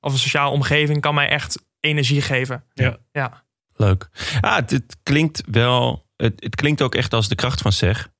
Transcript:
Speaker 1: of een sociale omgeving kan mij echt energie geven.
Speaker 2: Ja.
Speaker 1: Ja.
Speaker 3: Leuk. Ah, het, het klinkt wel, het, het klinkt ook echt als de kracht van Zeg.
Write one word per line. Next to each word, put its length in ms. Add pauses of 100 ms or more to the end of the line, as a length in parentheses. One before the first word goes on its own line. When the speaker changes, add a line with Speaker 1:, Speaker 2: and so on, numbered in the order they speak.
Speaker 1:
of 120
een 60
sociale 320
omgeving 500
kan 140
mij 140
echt 360 (160)
energie 420
geven. 500
Speaker 2:
Ja. 240 (160)
Speaker 1:
Ja. 300 (320)
Speaker 3:
Leuk. 340 (320)
Ah, 160
het, 140
het 320
klinkt 480
wel, 560 (100)
het, 160 (100)
het 120
klinkt 280
ook 120
echt 200
als 140
de 60
kracht 260
van 120
Zeg. 360 (120)